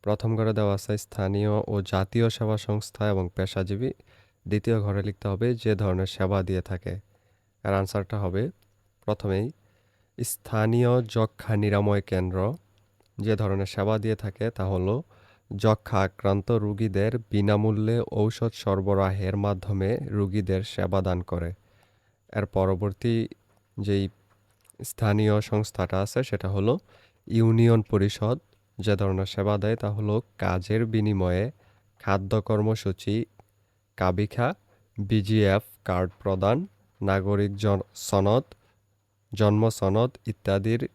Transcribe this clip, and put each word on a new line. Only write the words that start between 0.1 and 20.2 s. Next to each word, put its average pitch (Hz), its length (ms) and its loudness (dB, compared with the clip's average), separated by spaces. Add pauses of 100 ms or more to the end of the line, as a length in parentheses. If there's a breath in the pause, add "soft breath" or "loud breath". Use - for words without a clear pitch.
ঘরে 110 160 0
দেওয়া 104 220 2
আছে 104 240 -4
স্থানীয় 101 540 -2 (160)
ও 104 140 -4
জাতীয় 98 480 0
সেবা 107 280 -2
সংস্থা - 500 -4
এবং 95 160 0 (100)
পেশাজীবী। 98 560 -4 (560 soft breath)
দ্বিতীয় 107 340 0
ঘরে 101 220 -2
লিখতে 104 260 -6
হবে 117 260 0
যে 113 200 0
ধরনের 95 320 0
সেবা 98 360 -2
দিয়ে 92 200 -2
থাকে। 90 320 -8 (720)
এর 101 100 0
আনসারটা 98 440 -2
হবে 98 240 -2 (640)
প্রথমেই 104 440 -2 (680)
স্থানীয় 120 840 2
যক্ষ্মা 110 540 -2
নিরাময় 104 460 2
কেন্দ্র 92 360 -2 (800)
যে 107 180 0
ধরনের 98 300 -2
সেবা 107 320 -2
দিয়ে 110 180 -2
থাকে, 107 340 -6
তা - 160 -6
হলো 98 360 0 (480 soft breath)
যক্ষ্মা 110 520 2
আক্রান্ত 98 480 0
রুগীদের 104 600 0 (180)
বিনামূল্যে 107 720 2 (100)
ঔষধ 113 420 0
সরবরাহের 98 840 0
মাধ্যমে 101 640 0 (120)
রুগীদের 98 520 0